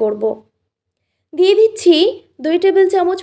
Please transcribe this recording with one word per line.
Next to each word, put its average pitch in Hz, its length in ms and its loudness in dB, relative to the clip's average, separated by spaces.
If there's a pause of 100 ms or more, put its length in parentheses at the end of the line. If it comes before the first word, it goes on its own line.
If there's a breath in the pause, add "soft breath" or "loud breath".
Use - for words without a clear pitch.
করব। 214 220 -4 (1080)
দিয়ে 370 220 2
দিচ্ছি 427 400 2 (500)
দুই 320 140 -2
টেবিল 381 340 2
চামচ 370 300 -2